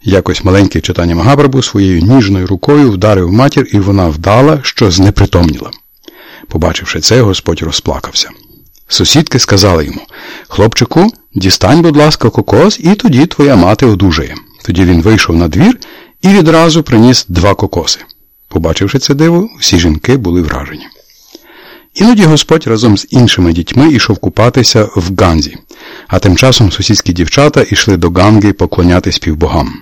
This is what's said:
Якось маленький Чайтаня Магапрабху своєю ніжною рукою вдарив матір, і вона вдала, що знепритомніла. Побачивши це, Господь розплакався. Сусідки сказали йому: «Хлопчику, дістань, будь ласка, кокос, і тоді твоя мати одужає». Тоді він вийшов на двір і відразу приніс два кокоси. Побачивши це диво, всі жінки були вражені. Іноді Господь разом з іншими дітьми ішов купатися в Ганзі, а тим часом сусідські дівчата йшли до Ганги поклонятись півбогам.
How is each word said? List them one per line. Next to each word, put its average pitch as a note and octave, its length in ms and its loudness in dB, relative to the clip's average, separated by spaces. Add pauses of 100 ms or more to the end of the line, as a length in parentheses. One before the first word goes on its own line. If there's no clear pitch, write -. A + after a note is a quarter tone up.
Якось F#2 420 -2
маленький F#2 380 0
Чайтаня F2 320 -4
Магапрабху C3 480 0
своєю F#2+ 380 0
ніжною G2 460 2
рукою C#3 440 2
вдарив F#2+ 420 0
матір, C3 400 0
і G#2 60 2
вона G2 300 0
вдала, A2 540 0
що - 280 -2
знепритомніла. F#2 800 0 (800)
Побачивши E2+ 520 -6
це, A#2 200 0
Господь F#2 420 -2
розплакався. - 680 -8 (580)
Сусідки - 500 -2
сказали F#2 460 0
йому: C#2+ 160 -12 (480)
«Хлопчику, D#3 640 0 (220)
дістань, F#2+ 480 0
будь D#3+ 140 2
ласка, D3+ 340 2
кокос, B2+ 500 0
і F3 140 2
тоді E3+ 320 2
твоя C#3+ 300 2
мати G2 300 2
одужає». F2+ 480 0 (300)
Тоді F2+ 200 -2
він E2+ 180 2
вийшов G2 340 0
на E2+ 120 0
двір B2+ 300 0 (440)
і F#3 60 2
відразу E3 540 2
приніс B2 460 2
два F2+ 260 0
кокоси. - 460 -6 (480)
Побачивши E2 500 -2
це - 160 -2
диво, E3+ 340 0 (120)
всі - 180 0
жінки E2 380 0
були F2 260 -2
вражені. - 440 -8 (1080)
Іноді G#3 300 4
Господь D#3 420 2
разом A2+ 320 2
з - 120 -8
іншими F#2 420 2
дітьми A#2 400 0
ішов G#2+ 260 0
купатися A2+ 800 0
в F#2 220 -4
Ганзі, E2 380 0 (520)
а F#2+ 100 -2
тим F#2 180 2
часом A#2+ 360 2
сусідські - 400 -2
дівчата C3 580 0
йшли G2+ 260 0
до E2+ 140 0
Ганги G2+ 420 2
поклонятись F2 680 -2
півбогам. D2+ 640 -4